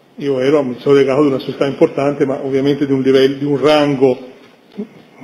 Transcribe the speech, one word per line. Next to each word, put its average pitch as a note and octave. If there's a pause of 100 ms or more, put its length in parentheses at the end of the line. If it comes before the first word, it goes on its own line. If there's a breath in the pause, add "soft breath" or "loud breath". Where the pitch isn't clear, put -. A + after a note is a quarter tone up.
(180)
io C#3
ero D3
amministratore C3+
delegato C3+
di D3
una C3
società C#3
importante, C#3+
ma C3+
ovviamente C#3
di C3+
un C3+
livello, C3+
di C#3+
un C#3+
rango C#3 (920)